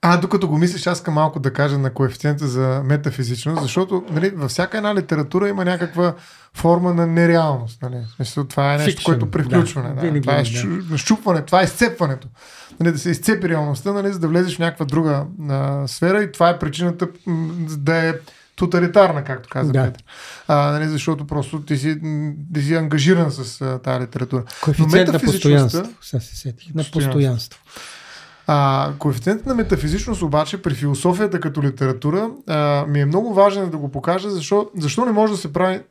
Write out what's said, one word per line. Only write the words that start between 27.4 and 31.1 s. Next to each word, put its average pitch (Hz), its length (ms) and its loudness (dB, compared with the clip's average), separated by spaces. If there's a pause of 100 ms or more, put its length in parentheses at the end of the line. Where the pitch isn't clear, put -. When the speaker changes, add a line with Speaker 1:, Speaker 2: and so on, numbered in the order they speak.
Speaker 1:
А, 143 520 2
коефициентът 151 480 -2
на 262 80 0
метафизичност 185 680 -2
обаче 151 400 -2
при 147 120 0
философията 175 680 0